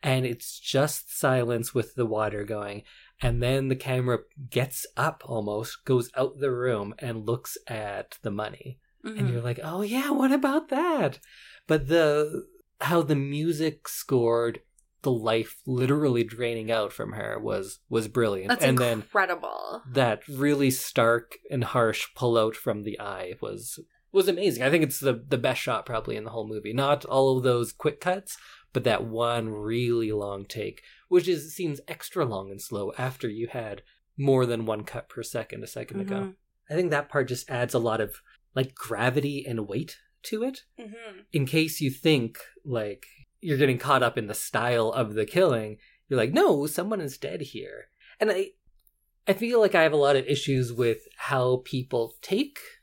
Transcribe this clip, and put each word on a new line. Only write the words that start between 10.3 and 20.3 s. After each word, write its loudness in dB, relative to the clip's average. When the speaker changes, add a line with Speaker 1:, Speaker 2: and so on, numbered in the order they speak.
Speaker 1:
about 2
that?" 0
But 2
the, 4
how 4
the 2
music -2
scored 2
the 0
life 0
literally 2
draining -4
out 0
from -8
her -6
was, -6
was 0
brilliant. 0
Speaker 2:
That's 2
Speaker 1:
And 6
then 2
Speaker 2:
incredible. -4
Speaker 1:
that 2
really 4